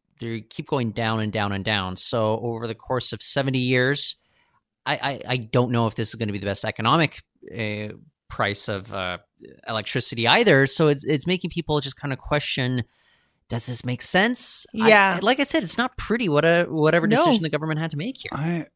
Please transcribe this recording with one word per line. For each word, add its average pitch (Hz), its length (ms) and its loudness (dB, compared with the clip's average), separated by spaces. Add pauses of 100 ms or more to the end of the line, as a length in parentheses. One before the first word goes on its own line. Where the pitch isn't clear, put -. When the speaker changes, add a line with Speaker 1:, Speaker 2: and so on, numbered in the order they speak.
(200)
Speaker 1:
they 117 220 -6
keep - 260 -14
going 120 240 0
down 113 260 -2
and 107 140 -2
down 104 180 0
and 98 140 -4
down. 95 320 -2
So 110 440 0
over 117 280 -6
the 113 80 -6
course - 360 -4
of 113 80 -8
seventy 135 380 0
years, 127 560 2 (720)
I, 143 80 0 (320)
I, 123 60 -2
I 131 60 0
don't 123 340 0
know 117 160 2
if - 80 -8
this 110 140 -4
is - 40 -6
gonna 113 160 -4
be 101 80 -4
the 92 80 -6
best 98 180 -2
economic, 123 560 0 (320)
uh, 107 360 -6 (400)
price 101 400 -2
of, 98 260 -6
uh, 92 240 -6 (480)
electricity 113 600 -2
either. 151 400 6
So 160 180 2
it's, 147 160 2
it's 143 240 0
making 180 240 -2
people 151 300 -2
just 139 200 -8
kinda 139 160 -6
question, 127 680 -2 (640)
does 120 180 -4
this 120 180 -6
make 123 160 -4
sense? - 640 0 (160)
I, 220 80 4
Speaker 2:
Yeah. 196 320 6
Speaker 1:
like 233 180 2
I 285 60 2
said, 311 180 0
it's 165 140 -4
not - 220 -4
pretty - 280 0
what 147 200 4
a, 170 240 4
whatever 160 360 4
Speaker 2:
No. 220 100 4
Speaker 1:
decision 277 260 6
the 160 80 -2
government 156 300 -2
had 160 100 -4
to 151 80 -6
make 233 180 -6
here. - 160 -14
Speaker 3:
I, 160 440 -2